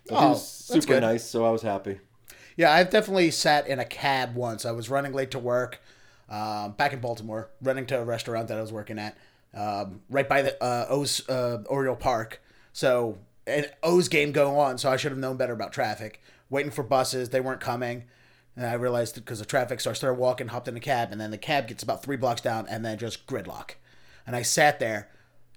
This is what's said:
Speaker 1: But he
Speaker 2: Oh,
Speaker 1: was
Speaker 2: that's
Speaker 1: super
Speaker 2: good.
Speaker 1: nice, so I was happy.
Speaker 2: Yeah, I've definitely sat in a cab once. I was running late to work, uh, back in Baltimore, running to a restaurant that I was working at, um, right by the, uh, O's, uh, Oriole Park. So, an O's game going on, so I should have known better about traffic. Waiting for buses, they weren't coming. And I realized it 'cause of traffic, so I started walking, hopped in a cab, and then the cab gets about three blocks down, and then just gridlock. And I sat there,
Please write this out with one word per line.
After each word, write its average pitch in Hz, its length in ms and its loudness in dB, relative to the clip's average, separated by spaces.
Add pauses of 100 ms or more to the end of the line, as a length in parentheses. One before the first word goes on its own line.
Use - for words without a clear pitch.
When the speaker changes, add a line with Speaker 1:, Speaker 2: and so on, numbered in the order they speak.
Speaker 1:
But 226 120 0
he - 60 8
Speaker 2:
Oh, - 60 8
Speaker 1:
was - 380 -4
Speaker 2:
that's 160 160 4
Speaker 1:
super 135 100 4
Speaker 2:
good. 135 60 6
Speaker 1:
nice, 113 240 2
so 113 220 0
I 113 40 6
was 113 120 0
happy. 101 360 -4 (580)
Speaker 2:
Yeah, 226 160 6
I've 180 180 6
definitely 190 400 4
sat 147 380 4
in 135 100 -2
a 123 80 -4
cab 131 480 -2
once. 120 320 -4
I 117 60 -2
was 117 180 -8
running 139 240 -2
late 135 160 -2
to 135 80 -8
work, 120 420 -2 (480)
uh, 107 400 -6
back 139 240 0
in 131 80 -8
Baltimore, 113 480 -8 (140)
running 131 240 0
to 127 140 -2
a 117 40 -4
restaurant 113 440 -4
that 110 100 -4
I - 20 -4
was 110 120 -8
working 107 260 -10
at, 107 180 -8 (380)
um, 101 560 -6
right 139 180 0
by 139 140 4
the, - 200 -2
uh, 120 280 0
O's, 139 400 0
uh, 120 360 -2
Oriole 131 300 0
Park. 113 460 -2 (320)
So, 123 420 2 (300)
an 147 180 0 (180)
O's 175 260 6
game 147 240 2
going 139 260 4
on, 135 180 4
so 131 140 0
I 131 80 4
should 147 120 -4
have 131 80 -6
known 131 200 -4
better 120 160 -2
about 107 180 -6
traffic. 107 480 -4 (300)
Waiting 143 200 0
for 143 120 -4
buses, 127 480 0
they 131 100 2
weren't 131 220 -4
coming. 123 420 -4 (520)
And 123 100 -4
I 117 80 -2
realized 120 420 0
it 113 80 -16
'cause 113 160 -8
of 107 60 -10
traffic, 127 340 0
so 127 100 -2
I 110 40 -4
started 127 240 0
walking, 127 300 0
hopped 120 200 -8
in 117 80 -8
a 117 40 -10
cab, 120 320 0
and 104 80 -10
then 107 100 -6
the 107 80 -8
cab 139 300 -2
gets 110 140 -12
about - 200 -4
three 139 140 -4
blocks 120 240 0
down, 110 280 -2
and 110 160 -6
then 110 140 -6
just 113 280 -8
gridlock. - 460 -10 (540)
And 117 100 -6
I 120 60 -2
sat 147 380 6
there, 110 280 -2 (480)